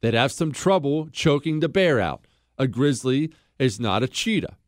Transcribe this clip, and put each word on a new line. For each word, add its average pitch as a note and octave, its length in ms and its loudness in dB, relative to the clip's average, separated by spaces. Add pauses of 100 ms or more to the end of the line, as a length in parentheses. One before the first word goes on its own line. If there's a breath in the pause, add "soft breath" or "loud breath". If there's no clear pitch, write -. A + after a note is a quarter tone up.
They'd A2+ 120 2
have A#2+ 180 2
some D#3+ 200 -4
trouble D#3 600 0
choking D3+ 500 0
the D#3+ 80 0
bear E3+ 300 2
out. D#2 260 -4 (320)
A C3+ 100 0
grizzly C3 640 0 (260 soft breath)
is A#2 220 0
not A2 240 0
a B2+ 40 -2
cheetah. - 500 -4 (100)